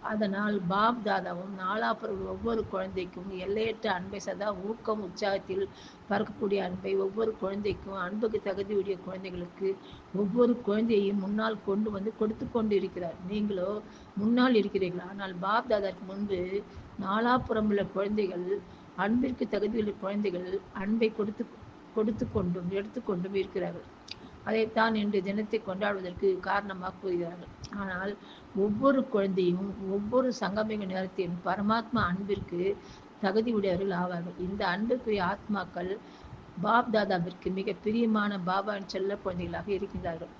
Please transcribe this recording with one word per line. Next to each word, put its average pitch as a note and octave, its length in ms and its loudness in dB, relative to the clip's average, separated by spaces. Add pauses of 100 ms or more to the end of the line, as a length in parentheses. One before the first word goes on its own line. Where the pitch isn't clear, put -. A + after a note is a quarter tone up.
அதனால் G#3 520 0 (100)
பாப் A3 360 4
தாதாவும் F#3+ 520 -2
நாலாபுறமுள்ள G3 760 -2
ஒவ்வொரு G#3+ 380 0
குழந்தைக்கும் F#3 600 -4 (100)
எல்லையற்ற G#3+ 540 -2
அன்பை, F#3+ 280 -4
சதா G3 280 -4 (140)
ஊக்கம் G#3+ 400 -2
உற்சாகத்தில் G3 600 -2 (420)
பறக்கக்கூடிய G3+ 580 0
அன்பை, F#3 340 -2
ஒவ்வொரு G3+ 400 2
குழந்தைக்கும் G3 680 -2
அன்புக்கு G#3+ 380 0
தகுதியுடைய G3 580 0
குழந்தைகளுக்கு F#3 720 -4 (440)
ஒவ்வொரு A#3 480 6
குழந்தையையும் G3+ 640 4
முன்னால் G#3+ 400 0
கொண்டு G#3 260 2
வந்து G3+ 280 -2
கொடுத்து A3 300 0
கொண்டு A3 280 2
இருக்கிறார். F3+ 400 -2 (100)
நீங்களோ G3+ 440 0 (460)
முன்னால் A#3+ 440 6
இருக்கிறீர்கள். F#3 480 0
ஆனால் G3 300 -8
பாப் A3 320 2
தாதாக்கு G3 340 0
முன்பு G3 360 -2 (580)
நாலாபுறமுள்ள G#3+ 960 2
குழந்தைகள், F#3+ 540 0 (520)
அன்பிற்கு A#3+ 480 2
தகுதியுள்ள G#3 500 0
குழந்தைகள் F#3+ 520 -2 (260)
அன்பை A3 360 2
கொடுத்து, A3 340 -2 (500)
கொடுத்து A3 340 2
கொண்டும் F3+ 420 0
எடுத்துக்கொண்டும் G3 680 -2
இருக்கிறார்கள். F3 480 -4 (540)
அதைத்தான் A3 540 2
இன்று G#3 260 2
தினத்தை G#3+ 360 -2
கொண்டாடுவதற்கு G3 680 0 (120)
காரணமாக F#3+ 580 -2
கூறுகிறார்கள். F3 520 -4 (240)
ஆனால் F#3+ 380 -4 (460)
ஒவ்வொரு A3+ 500 6
குழந்தையும் F#3+ 600 4 (220)
ஒவ்வொரு A3+ 420 2
சங்கமிக G#3 540 -2
நேரத்தின் F#3 560 -2
பரமாத்மா G#3 640 2
அன்பிற்கு F#3+ 560 -2 (600)
தகுதியுடையவர்கள் G3 760 2
ஆவார்கள். F3 440 -2
இந்த F#3+ 280 -2
அன்புக்குரிய G#3+ 580 2
ஆத்மாக்கள் F#3 680 -2 (720)
பாப் A#3 300 4
தாதாவிற்கு F#3+ 580 2
மிக F#3+ 320 -2
பிரியமான G#3+ 600 4
பாபாவின் G3 500 -2
செல்ல G3 240 0
குழந்தைகளாக F3 560 -4
இருக்கின்றார்கள். F3+ 680 -4